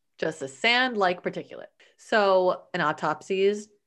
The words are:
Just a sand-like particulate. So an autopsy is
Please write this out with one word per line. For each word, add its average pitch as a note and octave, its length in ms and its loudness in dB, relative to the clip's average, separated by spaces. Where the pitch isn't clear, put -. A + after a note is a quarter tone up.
Just D#3 240 -6
a C3+ 60 -8
sand-like A3+ 760 0
particulate. - 460 -10
So F#3 680 2
an F3 80 -2
autopsy D#3 640 -2
is G#3 260 -2